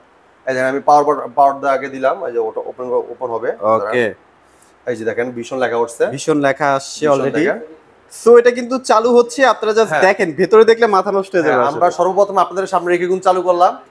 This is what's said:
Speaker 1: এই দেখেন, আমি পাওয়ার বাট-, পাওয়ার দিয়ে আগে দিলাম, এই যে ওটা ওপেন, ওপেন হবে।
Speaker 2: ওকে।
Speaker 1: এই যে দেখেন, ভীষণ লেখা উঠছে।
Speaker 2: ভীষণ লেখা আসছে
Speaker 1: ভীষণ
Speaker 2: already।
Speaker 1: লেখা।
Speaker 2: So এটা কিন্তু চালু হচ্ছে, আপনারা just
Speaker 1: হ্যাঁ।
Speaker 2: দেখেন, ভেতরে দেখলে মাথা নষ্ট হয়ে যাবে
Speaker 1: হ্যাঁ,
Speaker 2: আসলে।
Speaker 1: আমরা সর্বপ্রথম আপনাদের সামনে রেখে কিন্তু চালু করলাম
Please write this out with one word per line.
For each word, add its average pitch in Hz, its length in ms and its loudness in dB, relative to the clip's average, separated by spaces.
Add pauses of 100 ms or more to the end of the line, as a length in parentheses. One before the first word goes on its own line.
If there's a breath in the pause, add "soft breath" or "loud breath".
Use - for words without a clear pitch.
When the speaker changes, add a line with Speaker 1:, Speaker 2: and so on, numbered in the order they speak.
(460)
Speaker 1:
এই 131 80 -2
দেখেন, 127 140 0
আমি 135 120 -4
পাওয়ার 147 240 4
বাট-, 135 300 -2
পাওয়ার 139 260 2
দিয়ে 139 120 -2
আগে 135 160 -4
দিলাম, 135 380 -4
এই 127 60 -8
যে 117 60 -4
ওটা 113 220 -4
ওপেন, 127 320 -12
ওপেন 120 380 -6
হবে। 113 200 -6 (100)
Speaker 2:
ওকে। 110 540 0 (720 soft breath)
Speaker 1:
এই 123 100 -4
যে 110 80 -8
দেখেন, 113 260 -4
ভীষণ 120 280 -10
লেখা 117 180 -2
উঠছে। 120 300 -2
Speaker 2:
ভীষণ 151 340 -2
লেখা 139 340 0
আসছে - 260 -8
Speaker 1:
ভীষণ 143 200 2
Speaker 2:
already। 135 180 -2
Speaker 1:
লেখা। 180 200 -2 (680)
Speaker 2:
So 240 140 8
এটা 240 120 4
কিন্তু 247 280 -4
চালু 233 380 2
হচ্ছে, 240 280 2
আপনারা 220 300 2
just 220 120 2
Speaker 1:
হ্যাঁ। 156 160 -2
Speaker 2:
দেখেন, 190 300 2
ভেতরে 185 320 4
দেখলে 226 220 4
মাথা 196 260 0
নষ্ট 196 200 -2
হয়ে 180 100 2
যাবে 151 120 2
Speaker 1:
হ্যাঁ, 123 120 2
Speaker 2:
আসলে। 143 100 -2
Speaker 1:
আমরা 175 140 2
সর্বপ্রথম 190 480 0
আপনাদের 185 280 0
সামনে 175 260 -2
রেখে 175 140 0
কিন্তু 185 180 -2
চালু 185 180 2
করলাম 180 360 2 (120)